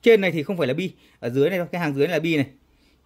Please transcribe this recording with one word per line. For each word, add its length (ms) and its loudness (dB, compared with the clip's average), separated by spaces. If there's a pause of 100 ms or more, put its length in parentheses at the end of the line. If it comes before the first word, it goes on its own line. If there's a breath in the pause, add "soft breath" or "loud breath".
trên 180 6
này 100 0
thì 120 -2
không 140 -6
phải 100 0
là 80 -2
bi. 160 -4 (300 soft breath)
Ở 100 -6
dưới 200 2
này 80 -2
thôi, 140 -4
cái 80 -6
hàng 140 -2
dưới 120 2
này 100 -2
là 40 0
bi 160 0
này. 100 0 (580)